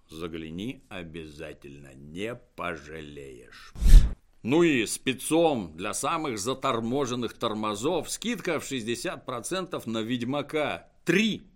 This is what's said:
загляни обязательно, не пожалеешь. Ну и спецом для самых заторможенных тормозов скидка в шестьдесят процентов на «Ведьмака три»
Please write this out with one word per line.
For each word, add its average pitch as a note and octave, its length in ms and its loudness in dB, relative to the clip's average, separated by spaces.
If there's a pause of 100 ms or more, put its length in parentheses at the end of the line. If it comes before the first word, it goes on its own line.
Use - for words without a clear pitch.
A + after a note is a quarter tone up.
загляни E2 800 -10
обязательно, D2+ 1040 -16
не E2 400 -10 (220)
пожалеешь. D2 1160 -12 (680)
Ну D3 200 4
и C#3 220 4
спецом C3 880 0
для G2 200 -6
самых D3 440 -4
заторможенных A#2+ 920 -2
тормозов A2 800 -4
скидка F3+ 500 -4
в - 60 -14
шестьдесят C3 580 -6
процентов C#3 640 -8
на A2+ 160 -4
«Ведьмака B2+ 880 -4 (160)
три» G3 500 -2